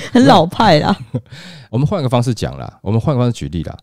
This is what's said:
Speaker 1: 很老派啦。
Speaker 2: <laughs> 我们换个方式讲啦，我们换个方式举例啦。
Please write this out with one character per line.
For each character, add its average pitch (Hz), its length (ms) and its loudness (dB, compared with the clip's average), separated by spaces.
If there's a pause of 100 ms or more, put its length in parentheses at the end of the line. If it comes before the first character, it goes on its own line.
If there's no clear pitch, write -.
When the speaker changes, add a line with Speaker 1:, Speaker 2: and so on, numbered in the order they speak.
(120)
Speaker 1:
很 247 140 4
老 208 180 6
派 180 360 2
啦。 - 140 0 (360)
Speaker 2:
<laughs> - 400 -20
我 113 80 -2
们 143 80 0
换 180 160 -2
个 131 60 0
方 120 140 2
式 120 120 -2
讲 67 240 -8
啦， 58 240 -16
我 - 80 -6
们 113 100 2
换 151 140 0
个 123 60 0
方 123 80 0
式 120 40 -2
举 73 160 -8
例 80 140 -6
啦。 - 200 -12